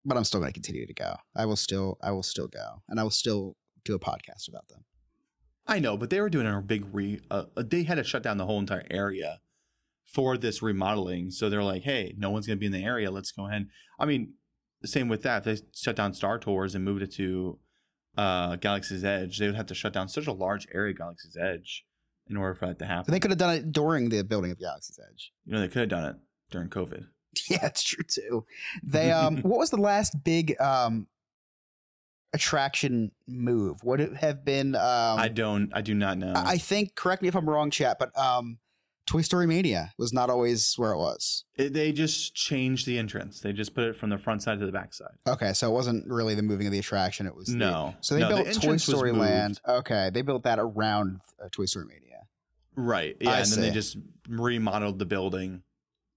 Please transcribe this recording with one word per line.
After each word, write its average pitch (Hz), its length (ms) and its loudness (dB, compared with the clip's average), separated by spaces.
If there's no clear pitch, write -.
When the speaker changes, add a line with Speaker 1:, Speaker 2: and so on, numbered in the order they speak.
Speaker 1:
but 135 120 2
I'm 113 60 2
still 104 160 0
gonna 69 140 -2
continue 67 340 -8
to - 60 -16
go. 50 220 -6
I 110 100 0
will 107 120 0
still, 98 440 -2
I 101 100 -2
will 95 120 -2
still - 240 -6
go, 53 400 -14
and 117 120 -4
I 110 40 0
will 107 80 0
still 101 460 -2
do 107 120 -4
a 90 40 -4
podcast - 480 -8
about - 220 -18
them. - 160 -20
Speaker 2:
I 208 100 0
know, 113 200 2
but 110 120 -4
they 185 120 2
were 208 100 0
doing 131 160 2
a 101 140 0
big 104 240 -2
re-, 101 240 -2
uh, 101 140 -2
they 170 260 0
had 165 120 0
to 143 80 -2
shut 120 200 -4
down 107 140 -2
the 92 80 -2
whole 104 140 0
entire 98 300 -4
area 95 500 -4
for 131 320 0
this 113 260 -2
remodeling. 95 680 0
So 107 180 -2
they're 104 140 0
like, 95 200 -2
"Hey, 127 340 -2
no 101 140 -2
one's 104 160 -2
gonna 107 100 -2
be 104 100 -4
in 98 40 0
the 92 120 -4
area. 107 280 -2
Let's 98 200 -8
go 196 160 -10
ahead." 104 200 -4
I 143 60 0
mean, 135 280 -2
same 127 240 0
with 110 140 0
that. 117 220 0
If 107 160 0
they - 40 -20
shut 110 220 -4
down 101 160 0
Star 104 260 -2
Tours 95 360 0
and 95 100 -2
moved 98 180 0
it 95 120 -6
to, 92 440 -2
uh, 90 380 2
Galaxy's 98 480 -2
Edge, 98 340 -2
they 104 100 2
would 101 80 0
have 107 120 -6
to 95 80 -10
shut 104 180 -4
down 95 140 -2
such 151 200 -4
a 135 60 -2
large 95 400 -2
area, 98 200 0
Galaxy's 85 440 -12
Edge, 87 480 -6
in 104 100 -4
order 95 180 -2
for 90 120 -4
that 87 120 -6
to 78 60 -6
happen. 90 260 -2
Speaker 1:
They 185 80 2
could 190 120 2
have 180 60 2
done 175 180 2
it 156 160 -4
during 147 380 2
the 104 140 2
building 98 260 0
of 87 100 -6
Galaxy's 76 380 -10
Edge. - 220 -20
Speaker 2:
You - 80 -6
know, 110 60 0
they 95 80 2
could 123 140 0
have 107 80 0
done 85 160 -2
it 65 100 -6
during 87 200 -8
covid. - 360 -6
Speaker 1:
<laughs> - 140 -4
Yeah, 185 180 0
it's - 160 -2
true - 200 -4
too. 113 420 -4
They, 156 280 4
um, 160 260 4
Speaker 2:
<laughs> - 60 -2
Speaker 1:
what 202 160 4
was 320 100 2
the - 80 0
last 202 460 2
big, 165 360 2
um, 123 480 2
attraction 139 800 0
move? 117 560 0
Would 127 180 2
it 151 160 -2
have 143 280 0
been, 139 300 2
um, 101 60 2
Speaker 2:
I 113 100 4
don't, 107 440 2
I 104 80 0
do 107 120 -2
not 98 240 2
know. 92 180 -2
Speaker 1:
I, 165 180 2
I 180 40 2
think, 202 380 0
correct 185 260 0
me 185 60 2
if 170 80 2
I'm 156 140 2
wrong, 151 220 4
chat, 127 280 2
but, - 180 0
um, 123 420 2
Toy 165 160 2
Story 175 240 4
Mania 127 500 2
was 117 160 -2
not 123 160 4
always 120 480 2
where 113 140 2
it 82 60 0
was. - 460 -2
Speaker 2:
It, 139 180 0
they 151 180 2
just 151 440 0
changed 131 500 0
the 120 140 0
entrance. 101 400 -6
They 101 140 -4
just 104 200 -4
put 120 120 0
it 113 100 -2
from 107 160 -2
the 98 80 0
front 107 240 -2
side 107 160 -2
to 101 80 0
the 95 40 -2
back 95 220 -6
side. - 220 -16
Speaker 1:
Okay, 107 260 0
so - 140 2
it 110 60 2
wasn't 120 340 0
really 113 280 0
the 104 80 2
moving 104 240 0
of 98 40 0
the 101 60 2
attraction. 98 480 0
It 87 100 -6
was 95 120 -12
the 120 80 -4
Speaker 2:
No. 87 460 0
Speaker 1:
so - 120 0
they 147 80 6
Speaker 2:
No, 110 80 4
the 208 60 6
Speaker 1:
built 190 100 4
Toy - 80 -2
Speaker 2:
entrance 160 340 2
was 143 100 4
Speaker 1:
Story 123 140 2
Speaker 2:
moved. 110 100 4
Speaker 1:
Land. 104 460 2
Okay, 117 460 2
they 120 80 0
built 131 220 0
that 117 160 4
around, 104 640 2
uh, 98 80 -12
Toy 98 140 -2
Story 90 200 -4
Mania. 62 420 -20
Speaker 2:
Right. 110 440 0
Yeah, 120 120 4
Speaker 1:
I 127 80 4
Speaker 2:
and 101 80 2
then 107 140 2
they 110 80 4
Speaker 1:
see. 104 40 0
Speaker 2:
just 107 240 -2
remodeled 110 720 0
the 95 80 -2
building. 92 560 -2